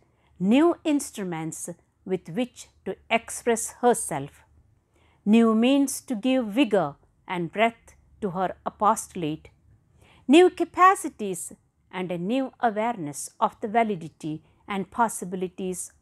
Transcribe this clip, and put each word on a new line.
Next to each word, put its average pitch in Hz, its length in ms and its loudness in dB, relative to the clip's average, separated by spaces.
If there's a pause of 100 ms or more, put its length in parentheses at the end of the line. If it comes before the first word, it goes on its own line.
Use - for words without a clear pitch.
(400)
new 269 440 4
instruments 180 840 -4 (360)
with 185 240 -6
which 240 380 -8 (180)
to 185 100 -8 (140)
express - 600 -4 (100)
herself, 165 640 -2 (840)
new 226 280 6
means 269 480 2
to 262 140 -8
give 254 320 0
vigor 202 480 0 (320)
and 175 240 -6
breadth - 440 -2 (260)
to 208 100 -4
her 180 240 -4 (100)
apostolate, 185 840 -2 (800)
new 339 220 8
capacities 349 1040 0 (380)
and 185 200 -6
a 180 60 -4
new 233 340 -2 (100)
awareness 214 680 -4 (100)
of - 220 -2
the 233 60 -6
validity 170 760 -4 (260)
and 196 240 -6
possibilities 185 1000 -4 (100)